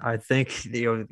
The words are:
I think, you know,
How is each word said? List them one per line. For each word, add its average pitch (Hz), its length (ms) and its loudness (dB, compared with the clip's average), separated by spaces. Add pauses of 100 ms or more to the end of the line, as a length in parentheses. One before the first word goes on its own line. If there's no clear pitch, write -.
I 117 160 0
think, 127 480 0
you 117 320 0
know, 110 160 -4